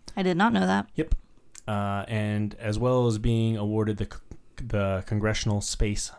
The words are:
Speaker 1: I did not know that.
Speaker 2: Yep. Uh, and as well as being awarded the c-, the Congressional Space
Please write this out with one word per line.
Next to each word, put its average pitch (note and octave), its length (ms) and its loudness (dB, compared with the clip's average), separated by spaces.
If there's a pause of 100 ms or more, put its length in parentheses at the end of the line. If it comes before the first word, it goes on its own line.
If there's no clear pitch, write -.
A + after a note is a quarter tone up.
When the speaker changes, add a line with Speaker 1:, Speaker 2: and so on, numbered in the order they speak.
(180)
Speaker 1:
I G3 40 0
did F3+ 140 2
not G#3 160 4
know F#3+ 140 2
that. F#3 200 2 (100)
Speaker 2:
Yep. D#3+ 180 0 (520)
Uh, G2+ 420 -2
and G#2 520 -2
as G#2+ 180 -2
well B2 280 4
as A2 100 2
being A2+ 400 2
awarded G#2+ 400 0
the G2+ 80 -4
c-, - 640 -12
the G2 400 0
Congressional G#2+ 560 0
Space - 560 -2